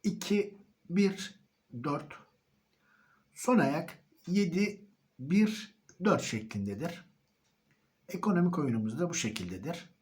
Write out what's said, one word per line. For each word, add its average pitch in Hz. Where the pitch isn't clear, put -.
iki, -
bir, 196
dört. 147
Son 247
ayak -
yedi, 196
bir, 196
dört 185
şeklindedir. 107
Ekonomik 175
oyunumuz 113
da 170
bu 170
şekildedir. -